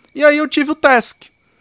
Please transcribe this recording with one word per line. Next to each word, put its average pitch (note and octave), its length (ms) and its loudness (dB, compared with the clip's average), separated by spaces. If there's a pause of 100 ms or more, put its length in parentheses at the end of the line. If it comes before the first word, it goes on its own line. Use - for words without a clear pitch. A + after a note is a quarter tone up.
(160)
E C4+ 80 -4
aí D4 160 4
eu D4+ 80 -4
tive D4 240 -4
o D4+ 40 -4
task. C4 500 -2 (360)